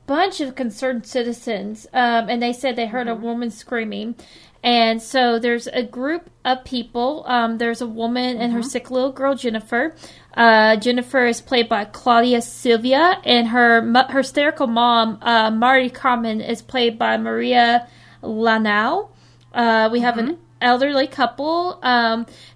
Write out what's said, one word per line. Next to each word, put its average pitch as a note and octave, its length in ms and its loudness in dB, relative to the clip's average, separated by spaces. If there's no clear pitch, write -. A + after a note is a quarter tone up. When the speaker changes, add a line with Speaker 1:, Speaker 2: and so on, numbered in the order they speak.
Speaker 1:
bunch F4 340 -2
of C4 160 -6
concerned B3+ 500 -6
citizens, A3+ 840 -8
um, A#3 360 0
and A#3 140 -4
they B3 100 -2
said B3 220 -4
they A#3 120 -4
heard A#3+ 200 -6
a A#3 60 -4
Speaker 2:
Mm-hmm. A3 100 -8
Speaker 1:
woman A#3 300 -6
screaming. A3 640 -8
And A#3 380 2
so A#3+ 380 0
there's A#3 300 -2
a - 140 -4
group C4 460 -6
of B3+ 200 -2
people. B3 600 -6
Um, A#3 300 0
there's A#3 240 -2
a B3 60 -4
woman A#3 500 -4
and A#3+ 160 -2
her A#3 80 -2
Speaker 2:
Mm-hmm. A#3 80 -6
Speaker 1:
sick B3 220 -8
little B3+ 200 0
girl, C4+ 240 -2
Jennifer. B3 600 -4
Uh, A3 400 6
Jennifer B3 480 0
is A#3 160 0
played A#3+ 260 0
by G#3+ 200 -2
Claudia A#3 560 2
Silvia, C4 840 2
and A#3+ 240 2
her A#3 320 4
mo-, A#3 300 2
her C4+ 80 0
hysterical D4 480 0
mom, A#3 560 0
uh, A3 280 2
Marty B3 380 2
Carmen, A#3 540 -2
is A#3 180 -6
played A#3 380 -2
by A3+ 180 0
Maria A#3 720 2
Lanau. A3 840 0
Uh, A3+ 360 4
we A#3+ 100 0
have A#3+ 180 0
an A#3 80 -2
Speaker 2:
Mm-hmm. E4+ 160 -6
Speaker 1:
elderly C4 460 2
couple. D4+ 760 -4
Um, A#3 440 0